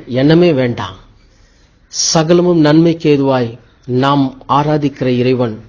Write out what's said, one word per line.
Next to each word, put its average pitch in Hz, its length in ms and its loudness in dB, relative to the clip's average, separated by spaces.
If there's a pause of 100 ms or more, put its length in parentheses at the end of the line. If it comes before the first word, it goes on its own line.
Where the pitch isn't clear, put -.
எண்ணமே 156 460 2
வேண்டாம். 113 420 -4 (920)
சகலமும் 175 720 0
நன்மைக்கு 156 580 2
ஏதுவாய் 127 400 -2 (280)
நாம் 131 640 -2
ஆராதிக்கிற 143 560 -2
இறைவன் 123 640 -2